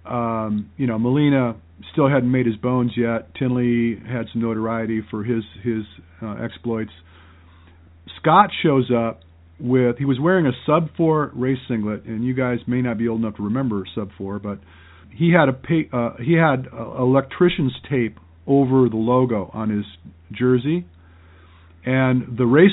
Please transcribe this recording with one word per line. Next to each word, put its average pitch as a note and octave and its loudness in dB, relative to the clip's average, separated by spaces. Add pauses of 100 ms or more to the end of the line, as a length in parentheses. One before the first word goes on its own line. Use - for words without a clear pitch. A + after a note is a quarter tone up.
um, A2 -4
you C#3 -4
know, A2+ -2
Molina B2+ 2 (360)
still C#3+ 2
hadn't B2+ 2
made B2+ 0
his A2 0
bones B2 0
yet. A#2 -2
Tinley A#2+ 0
had A2+ -8
some A#2 -4
notoriety A2+ -4
for G#2+ -6
his, A2+ -2 (180)
his, A2 -4 (380)
uh, G#2+ -10
exploits. A2+ -6 (1300)
Scott F#3 4 (120)
shows C3+ 2
up A#2 -2 (400)
with, B2 2
he C#3 -4
was C3+ 0
wearing E3+ 2
a B2+ 2 (120)
Sub D#3 2
four D#3 0
race B2+ 0 (100)
singlet, G#2+ -4
and A2+ -6
you B2+ -2
guys B2+ -2
may B2 0
not A#2+ -2
be A#2 0
old A2+ -2
enough A2 -4
to G#2+ -8
remember A2 -2 (100)
Sub G#2 -6 (100)
four, G2 -8
but G2+ -8 (560)
he E3 2
had E3 6
a C3 2
pa-, D3+ -4
uh, A#2 -2
he A#2+ -2
had, D3 2
uh, A#2+ -12
electrician's C3+ 2 (140)
tape A#2+ -2 (280)
over C3 4
the A2 -4
logo A#2 0
on A2 -6
his G#2 -2 (480)
jersey, B2+ 0 (960)
and B2+ 0
the B2 2
race D#3+ 8